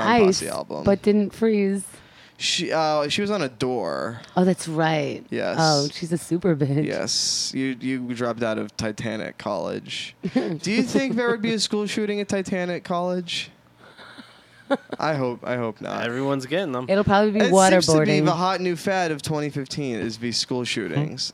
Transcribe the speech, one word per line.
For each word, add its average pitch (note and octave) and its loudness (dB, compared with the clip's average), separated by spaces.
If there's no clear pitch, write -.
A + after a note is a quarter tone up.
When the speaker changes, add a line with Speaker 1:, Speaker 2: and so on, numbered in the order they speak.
Speaker 1:
Clown A#3 6
Posse F#3+ 2
Speaker 2:
ice, - -4
Speaker 1:
album. D2 -4
Speaker 2:
but G3 4
didn't G#3 4
freeze. G3+ 2
Speaker 1:
She, - -2
uh, D3+ 2
she F3 -2
was G3+ -2
on G#3 0
a C3+ -2
door. A2+ -4
Speaker 2:
Oh, F3+ 6
that's F3+ 2
right. D#3 -2
Speaker 1:
Yes. G#2+ -2
Speaker 2:
Oh, D3 4
she's E3 -6
a E3+ 0
super F3 0
bitch. C#3 0
Speaker 1:
Yes. - -2
You, C3+ -2
you B2+ -4
dropped A#2 -2
out A2 0
of G#2+ -8
Titanic G#2+ -6
College. G2 -6
Speaker 2:
<laughs> F#3 -4
Speaker 1:
Do F#3+ -2
you B3 2
think B3+ 0
there A#3+ 0
would A#3 -2
be A3+ 0
a G#3+ -2
school G#3 -2
shooting G#3 -2
at G3+ -4
Titanic F3+ -2
College? F3+ -2
I D#3 0
hope, B2+ -2
I B2 -2
hope A2+ -4
not. G2+ -4
Speaker 3:
Everyone's C3+ -2
getting D#3+ -2
them. B2+ -4
Speaker 2:
It'll G3 2
probably G#3 4
be G#3 2
Speaker 1:
It - 6
seems F#3 8
to D#3+ 4
be D#3 6
Speaker 2:
waterboarding. D3+ 4
Speaker 1:
the F3 4
hot F3+ 0
new F3+ 0
fad F#3 0
of D3 -4
twenty D3 -2
fifteen C3+ -4
is G#2+ -4
the A#2 -4
school B2 -2
shootings, A#2 -4